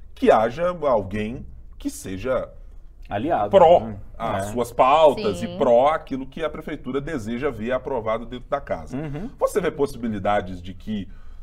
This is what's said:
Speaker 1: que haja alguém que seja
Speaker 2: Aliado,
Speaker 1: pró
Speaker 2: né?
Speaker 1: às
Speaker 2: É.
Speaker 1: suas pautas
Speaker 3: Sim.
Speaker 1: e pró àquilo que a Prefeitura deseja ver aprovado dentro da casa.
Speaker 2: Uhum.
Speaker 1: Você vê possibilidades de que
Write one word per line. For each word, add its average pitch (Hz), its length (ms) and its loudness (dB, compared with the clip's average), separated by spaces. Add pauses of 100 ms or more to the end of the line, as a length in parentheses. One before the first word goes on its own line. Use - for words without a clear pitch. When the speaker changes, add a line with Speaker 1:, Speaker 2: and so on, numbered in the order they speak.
(140)
Speaker 1:
que 233 160 6
haja 123 380 4 (140)
alguém 107 640 -2 (340)
que 285 120 -6
seja 107 600 -4 (580)
Speaker 2:
Aliado, 117 420 -2
Speaker 1:
pró 175 300 8
Speaker 2:
né? 107 180 -8 (180)
Speaker 1:
às 110 320 -2
Speaker 2:
É. 107 40 -8
Speaker 1:
suas 117 200 -2
pautas 127 640 6
Speaker 3:
Sim. 117 160 -6
Speaker 1:
e 185 40 -8
pró 127 300 6
àquilo 139 380 -2
que 160 160 -8
a 151 60 -2
Prefeitura 147 520 -6
deseja 135 500 -4
ver 113 220 -4
aprovado 120 520 -2
dentro 123 240 -12
da 143 120 -2
casa. 82 360 -6
Speaker 2:
Uhum. 156 320 -8 (100)
Speaker 1:
Você 523 220 0
vê 165 100 0
possibilidades 104 920 -2
de 95 100 -10
que 104 360 -8 (340)